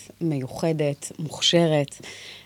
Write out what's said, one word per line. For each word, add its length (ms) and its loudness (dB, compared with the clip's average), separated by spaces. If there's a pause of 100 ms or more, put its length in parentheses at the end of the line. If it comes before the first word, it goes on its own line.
(200)
מיוחדת, 960 -2
מוכשרת, 760 2 (520)